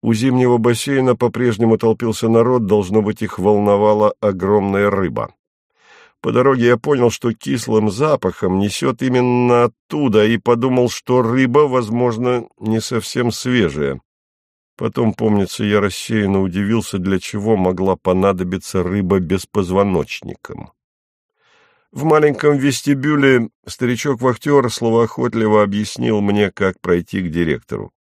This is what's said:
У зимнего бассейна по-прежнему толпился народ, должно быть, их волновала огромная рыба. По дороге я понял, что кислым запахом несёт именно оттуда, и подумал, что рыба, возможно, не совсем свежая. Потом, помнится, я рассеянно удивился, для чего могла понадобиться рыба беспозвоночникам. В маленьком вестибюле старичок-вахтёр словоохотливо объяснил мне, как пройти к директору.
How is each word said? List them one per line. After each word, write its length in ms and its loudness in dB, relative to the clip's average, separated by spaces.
У 120 0
зимнего 440 2
бассейна 580 0
по-прежнему 640 0
толпился 520 -2
народ, 360 2
должно 360 2
быть, 200 -4
их 160 -8
волновала 840 2
огромная 680 0
рыба. 440 -4
По 100 -4
дороге 340 2
я 120 4
понял, 340 2
что 220 -4
кислым 580 -2
запахом 680 -2
несёт 420 -4
именно 640 2
оттуда, 600 0
и 120 2
подумал, 520 0
что 320 0
рыба, 460 2
возможно, 800 -2
не 220 -2
совсем 500 -4
свежая. 720 -2
Потом, 340 -2
помнится, 520 -2
я 160 2
рассеянно 600 -2
удивился, 580 -2
для 200 0
чего 380 -2
могла 400 0
понадобиться 840 -2
рыба 380 0
беспозвоночникам. 1500 -4
В 140 -6
маленьком 500 2
вестибюле 960 0
старичок-вахтёр 1040 0
словоохотливо 920 0
объяснил 580 -2
мне, 280 2
как 300 -4
пройти 400 -2
к 100 -4
директору. 720 -4